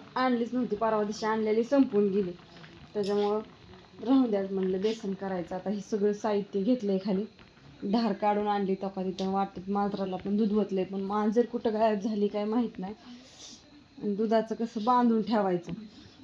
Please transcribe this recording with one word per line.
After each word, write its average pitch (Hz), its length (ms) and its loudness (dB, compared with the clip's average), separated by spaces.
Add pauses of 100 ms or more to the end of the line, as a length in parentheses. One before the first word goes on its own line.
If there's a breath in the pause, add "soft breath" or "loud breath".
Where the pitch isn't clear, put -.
(140)
आणलीच 247 400 0
नव्हती. 220 220 0
परवा 220 280 2
दिवशी 208 220 -4
आणलेली 220 380 2
संपून 240 460 4
गेली, 185 220 0 (600 loud breath)
त्याच्यामुळं 208 460 0 (640)
राहून 254 260 4
द्याच 196 200 0
म्हणलं 190 300 0
बेसन 214 320 -2
करायचं. 185 420 -6
आता 185 160 -4
हे 208 100 -2
सगळं 208 320 0
साहित्य 202 500 -2
घेतलंय 202 420 2
खाली, 196 200 0 (680)
धार 226 200 2
काढून 208 340 0
आणली. 202 280 0
तका 190 280 -6
तिथं 190 280 -2
वाटत 190 400 -4
मांजराला 196 460 -2
पण 196 200 -2
दूध 208 160 2
ओतलंय, 190 320 0
पण 190 160 -6
मांजर 208 460 2
कुठं 233 260 -2
गायब 214 280 2
झाली 208 280 0
काय 208 160 -2
माहीत 220 340 -2
नाही. 190 160 -8 (1080 loud breath)
आणि 202 120 -2
दुधाचं 220 400 0
कसं 226 300 -6
बांधून 240 380 4
ठेवायचं, 190 500 0 (520)